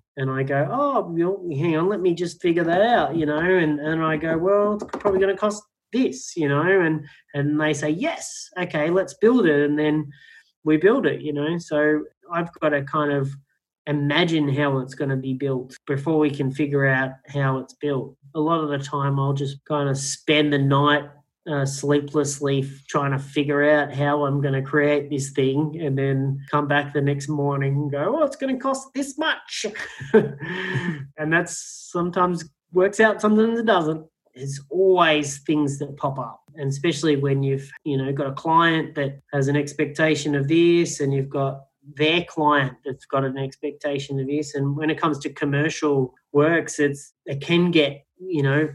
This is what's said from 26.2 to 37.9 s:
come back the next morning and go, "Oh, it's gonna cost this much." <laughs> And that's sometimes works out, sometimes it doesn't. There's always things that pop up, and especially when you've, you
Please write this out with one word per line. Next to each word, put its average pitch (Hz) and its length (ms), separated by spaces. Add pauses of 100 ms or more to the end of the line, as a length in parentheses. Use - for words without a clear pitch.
come 147 160
back 143 260
the 147 80
next 143 280
morning 139 440
and 143 180
go, 170 280
"Oh, 311 60
it's 269 100
gonna 262 240
cost 269 340
this 277 240
much." - 480 (480)
<laughs> - 0 (1040)
And 156 160
that's 170 240 (340)
sometimes 180 540 (260)
works 190 280
out, 214 220
sometimes 220 380
it 226 60
doesn't. 160 400 (300)
There's 139 340
always 165 760
things 143 360
that 139 180
pop 139 220
up, 117 220 (140)
and 143 140
especially 147 480
when 139 260
you've, 135 260 (140)
you 143 140